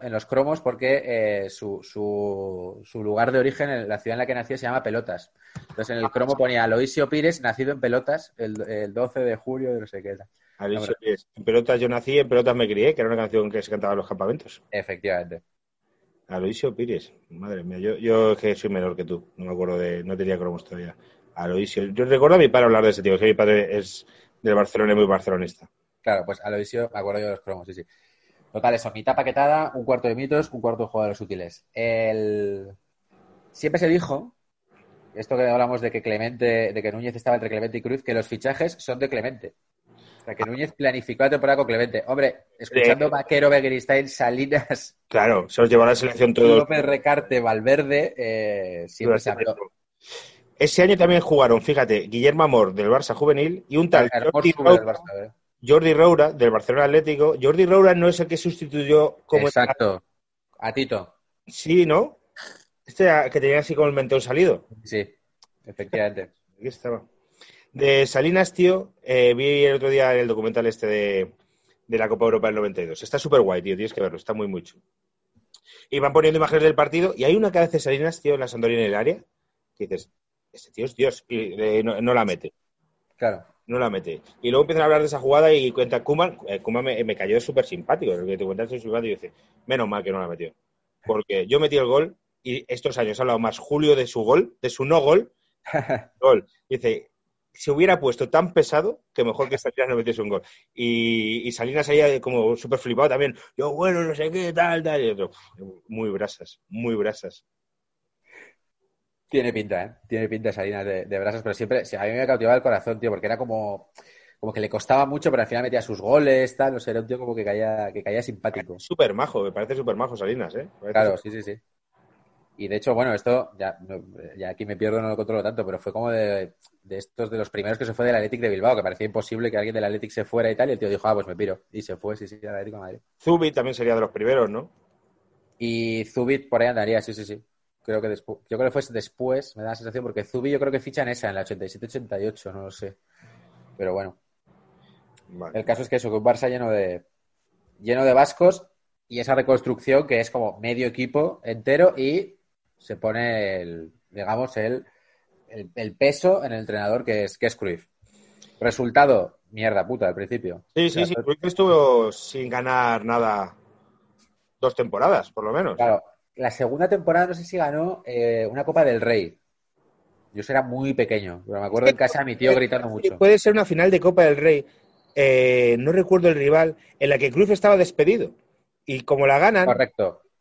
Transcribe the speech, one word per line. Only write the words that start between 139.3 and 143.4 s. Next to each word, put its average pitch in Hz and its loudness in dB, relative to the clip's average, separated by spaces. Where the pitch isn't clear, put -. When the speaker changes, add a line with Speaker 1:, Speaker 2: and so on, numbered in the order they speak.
Speaker 1:
me 107 -12
da 113 -8
la 113 -8
sensación, 113 -10
porque 107 -8
Zubik 131 -6
yo 139 0
creo 139 0
que 131 -4
ficha 143 -6
en 123 -4
esa, 120 -6
en 98 -6
la 98 -4
ochenta 95 -10
y 92 -14
siete, 104 -16
ochenta 113 -10
y 104 -4
ocho, 101 -12
no 98 -14
lo 95 -14
sé. 98 -16